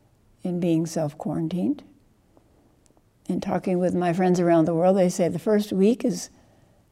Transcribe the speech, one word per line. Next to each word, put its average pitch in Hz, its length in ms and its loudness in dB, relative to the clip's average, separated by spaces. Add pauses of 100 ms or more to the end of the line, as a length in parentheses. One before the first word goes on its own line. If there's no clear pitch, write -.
(420)
in 180 180 -4
being 165 240 2
self-quarantined. 165 960 -4 (1500)
And 175 100 -4
talking 185 360 -2
with 180 160 0
my 175 180 0
friends 180 280 2
around 170 260 4
the 170 80 0
world, 185 240 4
they 175 100 4
say 175 180 0
the 160 120 -4
first 214 340 0
week 202 320 2
is 180 240 -4 (640)